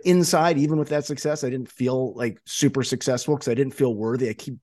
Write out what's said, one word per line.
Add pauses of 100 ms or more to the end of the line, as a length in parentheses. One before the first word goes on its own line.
inside,
even
with
that
success,
I
didn't
feel,
like,
super
successful
'cause
I
didn't
feel
worthy.
I
keep,